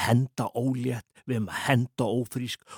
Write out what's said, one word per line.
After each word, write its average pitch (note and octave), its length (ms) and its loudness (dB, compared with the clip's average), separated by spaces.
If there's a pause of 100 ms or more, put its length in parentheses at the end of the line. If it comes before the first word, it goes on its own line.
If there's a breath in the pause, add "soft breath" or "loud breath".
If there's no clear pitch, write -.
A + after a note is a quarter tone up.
henda A#2+ 480 2
ólétt, B2 720 -4
við B2+ 80 -2
erum A2 140 -2
að - 180 -8
henda B2+ 400 2
ófrísk, B2 540 -2 (180 loud breath)